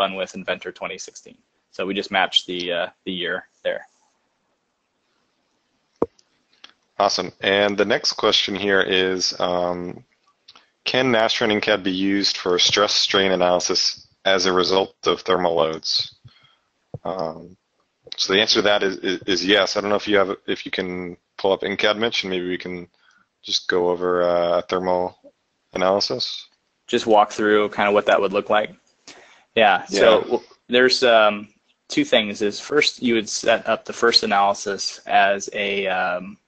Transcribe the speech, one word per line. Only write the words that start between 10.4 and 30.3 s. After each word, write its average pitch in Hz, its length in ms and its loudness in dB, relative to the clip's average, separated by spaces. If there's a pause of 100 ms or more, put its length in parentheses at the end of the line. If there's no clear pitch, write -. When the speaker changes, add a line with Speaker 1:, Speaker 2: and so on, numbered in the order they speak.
Speaker 2:
Can 127 280 0
Nastran 113 400 2
in 104 100 0
cad 101 220 0
be 95 80 -2
used 98 460 0
for 90 200 0
stress 101 360 2
strain 95 380 0
analysis 90 760 0 (180)
as 95 200 2
a 95 80 2
result 92 420 0 (100)
of 85 160 0
thermal 90 320 0
loads? 80 600 -2 (880)
Um, 85 540 -8 (580)
so - 180 -2
the 98 80 6
answer 110 180 2
to - 40 4
that 104 180 2
is, 98 160 -2
is, 92 300 -4
is 90 180 -2
yes. 95 300 4
I 104 60 0
don't 101 100 -2
know 101 120 0
if - 40 -12
you 104 100 2
have, 98 180 2 (120)
if - 180 -6
you 95 60 -14
can 90 460 -6 (200)
pull 98 140 2
up 92 120 0
in 98 140 -4
cad, 104 200 2
Mitch, 113 260 -2
and 95 80 -6
maybe 90 160 -4
we 90 100 -4
can 90 300 -12 (560)
just - 240 -4
go 90 220 2
over, 90 340 0
uh, 87 400 2
thermal 90 560 -2 (540)
analysis. 98 760 -2 (400)
Speaker 1:
Just 117 180 -2
walk 107 260 4
through 104 380 2
kind 104 180 -2
of 101 60 2
what 104 140 2
that 104 120 4
would 98 140 -2
look 101 160 -2
like. 107 240 0 (840)
Yeah. 104 300 4
So 107 340 4
Speaker 2:
Yeah. - 40 -4
Speaker 1:
w-, 120 200 -2 (240)